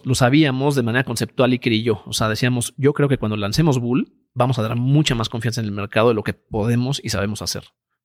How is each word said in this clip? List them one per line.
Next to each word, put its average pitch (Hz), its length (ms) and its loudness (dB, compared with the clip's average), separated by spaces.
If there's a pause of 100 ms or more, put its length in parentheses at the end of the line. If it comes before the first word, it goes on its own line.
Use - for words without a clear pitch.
lo 127 100 0
sabíamos 135 640 2
de 131 60 2
manera 120 220 0
conceptual, 120 460 -2
Iker 123 220 0
y 110 100 2
yo. 113 240 -2
O 117 60 -14
sea, 110 160 0
decíamos, 120 480 -2
Yo 143 160 2
creo 143 160 0
que 135 100 0
cuando 107 180 -2
lancemos 127 440 2
Bull, 123 320 -2 (260)
vamos 123 200 0
a 113 40 0
dar 113 140 -4
mucha 139 400 2
más 113 120 -2
confianza 117 320 -6
en 110 60 -4
el 104 60 -6
mercado 104 360 2
de 120 60 4
lo 104 80 -2
que 104 100 -6
podemos 120 720 -2
y - 80 -8
sabemos 101 320 -4
hacer, - 220 -8 (400)